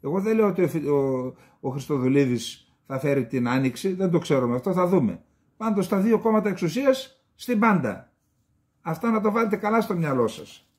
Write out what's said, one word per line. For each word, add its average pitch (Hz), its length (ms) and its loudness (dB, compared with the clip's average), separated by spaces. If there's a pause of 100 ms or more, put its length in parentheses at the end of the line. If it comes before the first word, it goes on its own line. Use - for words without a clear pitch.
Εγώ 156 200 -4
δεν 220 160 0
λέω 220 100 2
ότι 185 160 0
ο 170 60 2
Φι-, 143 180 -4
ο, 135 480 0 (260)
ο 135 100 -6
Χριστοδουλίδης 131 1040 -2 (120)
θα 135 120 -8
φέρει 139 280 0
την 123 220 -2
άνοιξη, 131 440 0
δεν 180 180 0
το 165 80 2
ξέρουμε 127 360 0
αυτό, 123 180 -2
θα 180 140 2
δούμε. 170 360 0 (340)
Πάντως 202 320 -2
τα 202 100 0
δύο 214 200 2
κόμματα 214 300 2
εξουσίας 233 760 0 (120)
στην 247 240 -4
Πάντα. 190 540 0 (680)
Αυτά 170 280 -4
να 226 100 0
το 214 100 0
βάλετε 220 260 0
καλά 214 240 0
στο 208 160 -2
μυαλό 135 320 0
σας. - 400 -14 (100)